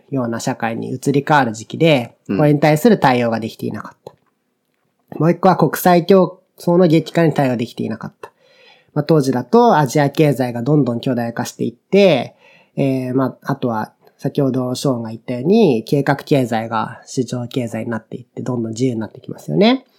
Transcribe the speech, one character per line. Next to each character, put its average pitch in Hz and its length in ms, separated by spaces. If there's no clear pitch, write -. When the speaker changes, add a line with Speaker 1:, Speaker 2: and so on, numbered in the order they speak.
Speaker 1:
よ 131 140
う 117 60
な 113 100
社 127 160
会 113 220
に 113 160
移 131 180
り 135 160
変 156 100
わ 139 80
る 110 80
時 110 140
期 120 100
で、 151 380
Speaker 2:
う 104 60
ん。 - 20
Speaker 1:
こ 156 80
れ 147 80
に 147 80
対 151 160
す 233 120
る 208 100
対 123 260
応 117 40
が 110 120
で 110 80
き - 80
て - 80
い 113 60
な 104 100
か - 120
っ - 120
た。 - 80
も 151 80
う 175 40
一 175 80
個 185 100
は 156 80
国 156 180
際 175 300
競 185 360
争 175 200
の 185 100
激 160 240
化 170 140
に 147 80
対 135 180
応 120 60
で 117 80
き - 80
て 123 100
い 113 60
な 110 80
か - 100
っ - 140
た。 - 100
ま 151 80
あ、 - 20
当 160 160
時 135 140
だ 123 100
と 233 340
ア 151 100
ジ 151 120
ア 143 100
経 147 240
済 127 200
が 117 80
ど 143 160
ん 139 80
ど 120 100
ん 117 60
巨 131 140
大 117 180
化 120 120
し - 80
て 120 120
い 120 40
っ - 40
て、 165 600
え 131 340
ー、 - 20
ま 127 280
あ、 - 100
あ 139 60
と 127 100
は 110 260
先 139 240
ほ 135 100
ど 127 240
シ - 120
ョ 139 40
ー - 80
ン 117 40
が 110 60
言 117 100
っ - 20
た - 120
よ 123 80
う - 20
に、 170 400
計 143 200
画 143 140
経 135 280
済 113 240
が 113 360
市 123 200
場 123 220
経 120 200
済 110 160
に 117 80
な 113 60
っ - 100
て - 80
い 127 60
っ - 40
て、 - 160
ど 123 140
ん 117 80
ど 113 60
ん - 20
自 113 140
由 127 80
に 110 80
な 104 60
っ - 40
て - 80
き - 120
ま - 80
す - 120
よ 151 60
ね。 240 280